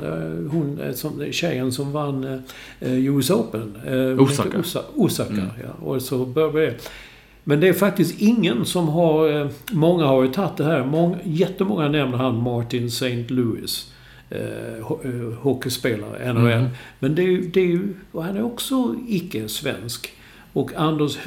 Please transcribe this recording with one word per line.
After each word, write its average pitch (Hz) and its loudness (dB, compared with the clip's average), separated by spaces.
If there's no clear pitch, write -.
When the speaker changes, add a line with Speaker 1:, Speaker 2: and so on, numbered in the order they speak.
Speaker 1:
Eh, 160 -6
hon, 147 -2
eh, 139 -6
som, 147 -6
tjejen 131 -2
som 139 -4
vann, 139 -2
eh, 131 -8
eh, 127 2
U 139 2
S 123 2
Open. 113 -2
Eh, 131 -4
hon 131 2
Speaker 2:
Osaka. 139 6
Speaker 1:
heter - 0
Osa-, 147 -4
Osaka, 147 0
Speaker 2:
Mm. 101 -2
Speaker 1:
ja. - -12
Och 135 -2
så 127 -2
börjar 151 2
det. - -10
Men 147 4
det 180 6
är 180 6
faktiskt 185 2
ingen 214 4
som 175 0
har, 156 4
eh, 143 -2
många 170 4
har 135 6
ju 131 4
tagit 185 -2
det 151 0
här. 143 2
Mång-, 165 2
jättemånga 185 0
nämner 135 0
han 123 2
Martin 120 -2
Saint 120 -4
Louis, 117 -2
eh, - -8
ho-, 113 -6
eh, 110 -8
hockeyspelare, 123 -2
N 123 -2
H 120 6
L. 117 4
Speaker 2:
Mm. 127 2
Speaker 1:
Men 143 0
det 175 2
är 185 2
ju, 185 2
det 180 2
är 180 4
ju... 180 0
Och 160 -6
han 196 -6
är 214 -2
också 233 -2
icke-svensk. 127 -6
Och 135 -2
Anders 151 0